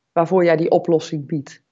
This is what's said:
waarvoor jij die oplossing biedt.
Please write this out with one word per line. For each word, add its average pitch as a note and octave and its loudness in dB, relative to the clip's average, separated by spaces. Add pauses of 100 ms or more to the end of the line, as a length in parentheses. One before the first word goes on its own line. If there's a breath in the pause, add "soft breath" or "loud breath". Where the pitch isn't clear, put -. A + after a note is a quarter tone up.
(120)
waarvoor E3+ 0
jij E3+ 4
die E3+ -2
oplossing E3 -2
biedt. - -10